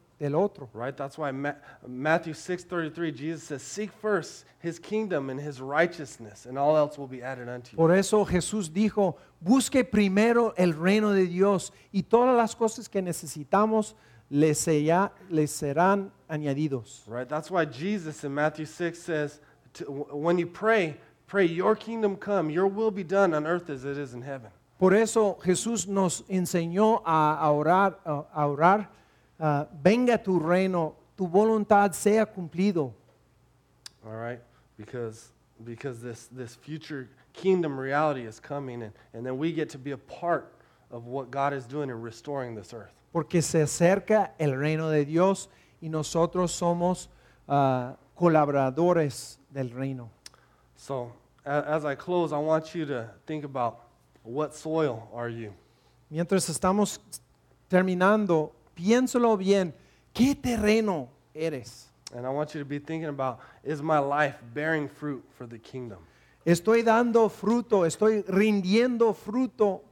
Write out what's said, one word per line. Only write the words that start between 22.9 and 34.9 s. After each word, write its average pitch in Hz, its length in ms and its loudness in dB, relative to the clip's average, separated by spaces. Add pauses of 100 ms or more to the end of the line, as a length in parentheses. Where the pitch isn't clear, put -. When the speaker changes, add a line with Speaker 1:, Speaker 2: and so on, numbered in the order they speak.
Speaker 2:
be 190 120 -6
done 185 300 2
on 151 120 -2
earth 170 240 -2
as 131 160 -8
it 139 120 -6
is 135 160 -8
in 123 80 -12
heaven." 131 280 -12 (280)
Speaker 1:
Por 185 160 6
eso 214 480 2
Jesús 185 460 -2
nos 196 420 0
enseñó 185 760 2
a, 156 340 2
a 156 120 4
orar, 175 540 4
a, 151 280 -4
a 151 120 0
orar, 170 420 4 (520)
ah, 147 280 0 (140)
"Venga 233 360 4
tu 185 220 0
reino, 175 560 0 (200)
tu 185 120 -4
voluntad 208 680 4
sea 208 320 2
cumplido." 170 680 -2 (1120)
Speaker 2:
All 107 80 -14
right? 117 260 -10 (380)
Because, 110 540 -12 (320)